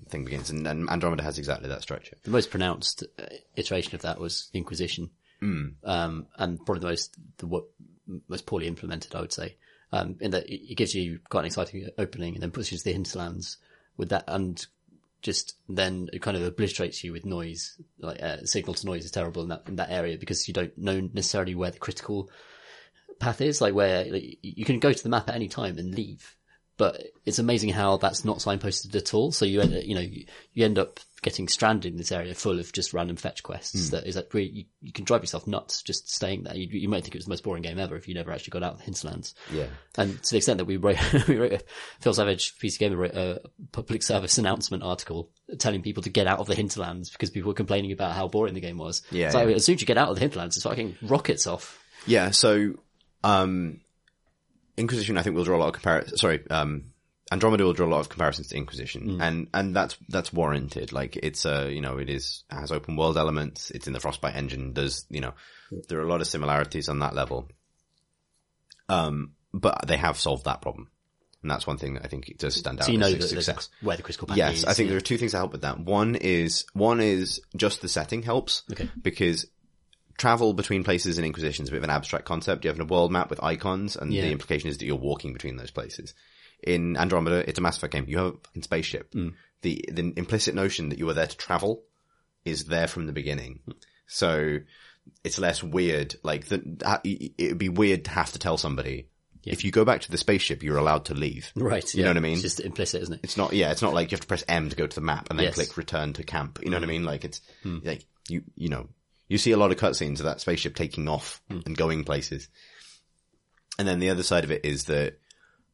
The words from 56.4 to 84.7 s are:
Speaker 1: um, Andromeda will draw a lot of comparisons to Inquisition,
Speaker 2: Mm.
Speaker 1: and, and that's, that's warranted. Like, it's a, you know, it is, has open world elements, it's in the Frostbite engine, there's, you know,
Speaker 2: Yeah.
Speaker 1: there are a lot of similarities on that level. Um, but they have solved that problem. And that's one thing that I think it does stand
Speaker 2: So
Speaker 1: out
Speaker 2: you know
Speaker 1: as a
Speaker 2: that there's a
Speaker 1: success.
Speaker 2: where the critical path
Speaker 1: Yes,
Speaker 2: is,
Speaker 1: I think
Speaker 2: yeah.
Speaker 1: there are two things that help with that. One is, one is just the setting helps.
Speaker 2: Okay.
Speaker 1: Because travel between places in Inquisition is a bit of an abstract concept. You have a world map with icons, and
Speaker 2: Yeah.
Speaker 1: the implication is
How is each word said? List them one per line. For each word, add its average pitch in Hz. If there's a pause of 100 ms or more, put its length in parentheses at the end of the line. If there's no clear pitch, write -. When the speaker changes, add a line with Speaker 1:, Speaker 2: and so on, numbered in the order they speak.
Speaker 1:
um, 73 (400)
Andromeda 101
will 90
draw 87
a -
lot 76
of -
comparisons 76
to -
Inquisition, 67 (100)
Speaker 2:
Mm. 85
Speaker 1:
and, 82
and 95
that's, 90 (100)
that's 90
warranted. 73
Like, 65
it's -
a, 71
you 76
know, 65
it 67
is, -
has 73
open 78
world 80
elements, 76
it's -
in 67
the 62
Frostbite -
engine, 65
there's, 69
you 73
know, 64 (380)
Speaker 2:
Yeah. 92 (100)
Speaker 1:
there 82
are 78
a 80
lot 85
of 80
similarities 73
on 71
that 71
level. 64 (1400)
Um, 78 (200)
but 95
they 80
have 80
solved 69
that 67
problem. - (520)
And 76
that's -
one 71
thing 67
that 65
I 71
think 67
it -
does 69
stand 65
Speaker 2:
So 69
Speaker 1:
out 113
Speaker 2:
you 117
know 101
Speaker 1:
as 95
a -
Speaker 2:
that - (100)
there's 87 (140)
a 85
Speaker 1:
success. - (120)
Speaker 2:
where 98
the -
critical -
path 101
Speaker 1:
Yes, 76
Speaker 2:
is, -
Speaker 1:
I 98
think 110
Speaker 2:
yeah. 95
Speaker 1:
there 95
are 95
two 120
things 113
that 98
help 90
with 71
that. 69
One 101
is, 85
one 113
is 95 (140)
just 98
the 90
setting 82
helps. 117
Speaker 2:
Okay. - (120)
Speaker 1:
Because 87 (720)
travel 117
between 95
places 87
in 82
Inquisition 76
is 64
a -
bit 73
of 71
an 78
abstract 73
concept. 85
You 80
have 78
a 80
world 87
map 90
with -
icons, 92
and 73
Speaker 2:
Yeah. 98
Speaker 1:
the 78
implication 73
is 71